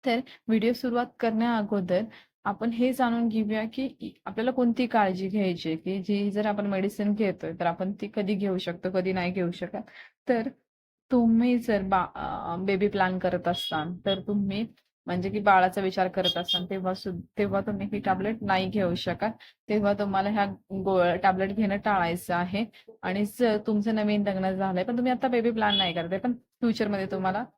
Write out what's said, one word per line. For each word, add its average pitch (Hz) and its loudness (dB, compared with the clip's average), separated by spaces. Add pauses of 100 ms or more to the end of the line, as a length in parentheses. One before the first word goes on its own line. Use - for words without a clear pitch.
तर 240 2 (280)
व्हिडिओ 226 4
सुरुवात 240 -2 (120)
करण्या 233 2
अगोदर 202 0 (420)
आपण 208 -2
हे 240 2
जाणून 240 2
घेऊया 214 0 (100)
की 262 -6
इ-, - -12 (160)
आपल्याला 220 -2
कोणती 247 2
काळजी 196 2
घ्यायची 185 0
आहे, 160 -2
की 185 -4
जी 202 0
जर 208 -2
आपण 208 0
मेडिसिन 202 0
घेतोय 185 0
तर 175 -2
आपण 175 0
ती 202 -8
कधी 208 0
घेऊ 196 0
शकतो, 180 -4
कधी 185 0
नाही 180 -2
घेऊ 180 0
शकत. - -8 (520)
तर 233 2 (640)
तुम्ही 240 4
जर 220 0
बा-, 190 0
अ, - -6
बेबी 190 2
प्लॅन 185 0
करत 180 0
असाल, 170 -4 (100)
तर 190 0
तुम्ही 202 -2 (380)
म्हणजे 180 -2
की 208 -2
बाळाचा 190 6
विचार 190 0
करत 185 0
असाल, 180 -2
तेव्हा 185 -4
सु-, 185 -8 (160)
तेव्हा 196 0
तुम्ही 202 -4
ही 202 -4
टॅबलेट 196 0
नाही 190 0
घेऊ 185 2
शकत. 180 -2 (420)
तेव्हा 208 4
तुम्हाला 202 0
ह्या 208 2 (260)
गोळ-, 185 2
टॅबलेट 190 2
घेणं 202 0
टाळायचं 180 0
आहे. 180 -2 (360)
आणि 190 0
जर 214 0 (100)
तुमचं 220 2
नवीन 208 2
लग्न 190 0
झालंय, 190 0
पण 233 -2
तुम्ही 247 2
आता 254 0
बेबी 240 2
प्लॅन 214 0
नाही 190 0
करताय, 170 -2
पण 247 -2
फ्युचरमध्ये 214 -2
तुम्हाला 190 -2 (120)